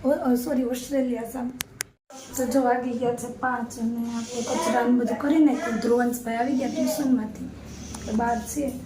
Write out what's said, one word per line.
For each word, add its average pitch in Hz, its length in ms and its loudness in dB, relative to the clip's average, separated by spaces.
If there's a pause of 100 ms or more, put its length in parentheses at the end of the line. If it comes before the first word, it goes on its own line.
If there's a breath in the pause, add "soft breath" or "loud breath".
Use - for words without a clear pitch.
ઓ, - 20 4
અ, 254 260 4
સોરી, 262 280 0
ઓસ્ટ્રેલિયા 247 600 -2
સામે. 247 280 -6 (840)
તો 254 80 0
જો 254 160 4
વાગી 247 300 2
ગયા 240 240 0
છે 240 180 -8
પાંચ 240 460 -4
અને 233 360 -2
આપણે 233 260 -6
કચરાને 240 580 2
બધું 220 180 0
કરી 311 220 4
નાખ્યું. 233 400 4
ધ્રુવંશભાઈ 233 560 2
આવી 254 180 0
ગયા 254 160 0
ટ્યુશનમાંથી, 254 760 0
એટલે - 680 -10
બહાર 233 260 2
છે. 269 320 -4 (140)